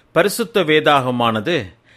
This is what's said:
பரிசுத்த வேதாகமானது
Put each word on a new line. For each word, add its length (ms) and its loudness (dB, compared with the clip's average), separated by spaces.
பரிசுத்த 500 0
வேதாகமானது 920 0